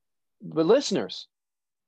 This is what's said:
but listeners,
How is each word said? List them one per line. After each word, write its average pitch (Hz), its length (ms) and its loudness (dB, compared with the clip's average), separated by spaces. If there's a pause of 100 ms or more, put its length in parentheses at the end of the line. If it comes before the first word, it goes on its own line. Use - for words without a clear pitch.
(440)
but 160 240 -2
listeners, 190 600 0 (600)